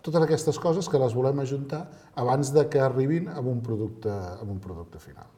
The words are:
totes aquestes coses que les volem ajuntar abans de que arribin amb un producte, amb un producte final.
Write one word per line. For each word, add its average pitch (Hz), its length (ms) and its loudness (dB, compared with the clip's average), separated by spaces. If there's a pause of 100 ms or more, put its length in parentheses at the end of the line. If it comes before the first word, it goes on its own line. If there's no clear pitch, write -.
totes 160 240 2
aquestes 151 340 2
coses 170 300 0
que 143 100 4
les 120 140 2
volem 135 260 0
ajuntar 139 460 -6 (320)
abans 131 340 2
de 147 160 6
que 143 140 4
arribin 139 480 2
amb 131 180 -4
un 120 160 -2
producte, 110 480 -4
amb 101 380 -8
un 95 100 -6
producte 87 400 -12
final. - 380 -20